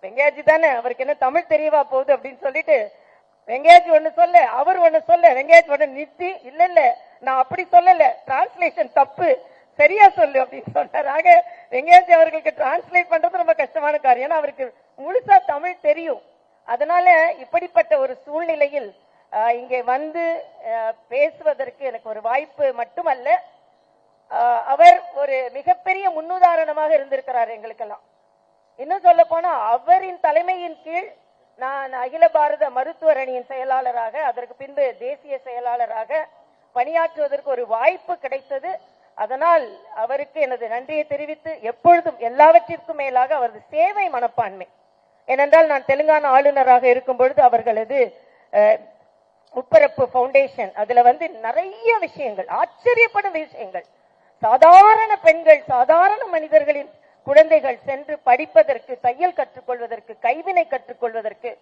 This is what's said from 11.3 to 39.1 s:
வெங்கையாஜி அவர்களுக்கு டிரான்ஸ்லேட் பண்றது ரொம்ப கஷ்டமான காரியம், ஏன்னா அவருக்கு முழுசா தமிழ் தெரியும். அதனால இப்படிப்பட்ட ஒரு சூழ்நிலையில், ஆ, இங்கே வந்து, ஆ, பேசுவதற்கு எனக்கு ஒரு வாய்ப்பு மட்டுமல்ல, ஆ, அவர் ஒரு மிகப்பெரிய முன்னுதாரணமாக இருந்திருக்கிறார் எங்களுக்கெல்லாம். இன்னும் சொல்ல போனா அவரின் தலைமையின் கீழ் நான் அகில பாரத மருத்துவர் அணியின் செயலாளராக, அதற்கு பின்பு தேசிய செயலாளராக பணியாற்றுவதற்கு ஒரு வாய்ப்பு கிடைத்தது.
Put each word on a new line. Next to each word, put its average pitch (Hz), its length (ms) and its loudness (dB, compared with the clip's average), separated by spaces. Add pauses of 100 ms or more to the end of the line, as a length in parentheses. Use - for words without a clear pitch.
வெங்கையாஜி 349 400 6
அவர்களுக்கு 320 460 2
டிரான்ஸ்லேட் 349 540 -4
பண்றது 339 320 -2
ரொம்ப 320 100 0
கஷ்டமான 302 440 -4
காரியம், 262 340 0
ஏன்னா - 20 -2
அவருக்கு 285 400 -6 (240)
முழுசா 381 480 2
தமிழ் 349 360 -8
தெரியும். 302 400 -4 (420)
அதனால 339 680 0
இப்படிப்பட்ட 330 640 -4
ஒரு 262 180 -4 (100)
சூழ்நிலையில், 294 680 -6 (380)
ஆ, 226 180 -2
இங்கே 247 300 -6
வந்து, 311 640 -6 (280)
ஆ, 226 200 -8 (140)
பேசுவதற்கு 285 760 -6
எனக்கு 226 240 -12
ஒரு 214 120 -12
வாய்ப்பு 262 520 -4
மட்டுமல்ல, 269 720 -4 (880)
ஆ, 233 320 -2
அவர் 349 380 4 (140)
ஒரு 269 380 -6
மிகப்பெரிய 370 560 -4
முன்னுதாரணமாக 320 840 -2
இருந்திருக்கிறார் 262 560 -4
எங்களுக்கெல்லாம். 220 520 -14 (760)
இன்னும் 339 260 -6
சொல்ல 339 220 6
போனா 330 280 -2 (160)
அவரின் 349 520 0
தலைமையின் 349 640 -4
கீழ் 349 280 -10 (440)
நான் 262 380 -10
அகில 262 340 -2
பாரத 302 420 -4
மருத்துவர் 294 480 -4
அணியின் 254 300 -10
செயலாளராக, 254 760 -8
அதற்கு 247 320 -10
பின்பு 277 440 -6
தேசிய 277 380 -12
செயலாளராக 240 880 -8 (480)
பணியாற்றுவதற்கு 294 760 -4
ஒரு 247 180 -6
வாய்ப்பு 302 500 -4
கிடைத்தது. 269 600 -12 (340)